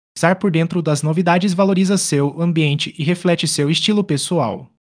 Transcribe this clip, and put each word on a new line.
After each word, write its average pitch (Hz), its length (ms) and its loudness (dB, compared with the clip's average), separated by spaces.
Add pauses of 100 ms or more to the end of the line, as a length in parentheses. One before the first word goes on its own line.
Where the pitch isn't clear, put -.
(160)
Estar 170 220 2
por 202 120 0
dentro 170 320 0
das 151 220 -2
novidades 175 500 2
valoriza 190 440 2
seu 143 440 0
ambiente 156 560 0
e 156 60 -4
reflete 175 440 0
seu 143 220 0
estilo 208 340 0
pessoal. 135 640 -2 (140)